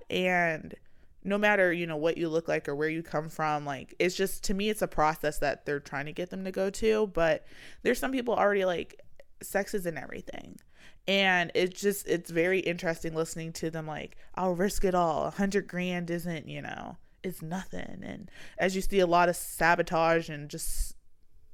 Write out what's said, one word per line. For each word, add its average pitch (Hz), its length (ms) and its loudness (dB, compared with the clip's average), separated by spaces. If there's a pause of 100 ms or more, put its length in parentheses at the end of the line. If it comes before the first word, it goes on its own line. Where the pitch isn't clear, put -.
(120)
and 180 640 0 (480)
no 202 160 0
matter, 202 340 4
you 175 140 -2
know, 160 100 -4
what 160 220 2
you 165 100 0
look 160 180 0
like 156 220 -2
or 143 60 -2
where 151 120 0
you 160 140 -4
come 160 280 -4
from, 151 360 -2
like, 139 320 -10
it's 180 160 2
just, - 300 -2
to 214 100 2
me, 202 160 0
it's 214 140 -2
a 170 40 2
process 151 520 0
that - 260 0
they're 143 140 -2
trying 143 260 -8
to 151 80 -10
get 180 160 -6
them 190 140 -8
to 190 80 -6
go 190 180 0
to. 214 380 2
But 165 400 2 (340)
there's 247 160 2
some - 140 -2
people 247 240 0
already, 202 280 4
like, - 380 -2 (400)
sex - 320 -2
isn't 175 240 -4
everything. - 600 -12 (480)
And 185 480 4
it's 180 260 2
just, 196 260 0
it's 170 220 0
very 175 300 4
interesting 165 560 -2
listening 165 380 -4
to 160 180 -4
them, 160 160 -8
like, - 300 -10 (180)
"I'll 180 180 2
risk 190 320 4
it 185 80 4
all. 160 320 4
A 156 60 -2
hundred 202 360 0
grand 175 440 -4
isn't, 170 360 -4
you 147 140 -10
know, - 360 -10 (260)
it's 185 180 -8
nothing." 165 600 -8
And - 260 -12 (300)
as 185 160 2
you 190 80 0
see 202 160 4
a 180 80 8
lot 175 220 6
of 170 60 2
sabotage 165 960 2
and 147 180 -10
just - 480 -2 (580)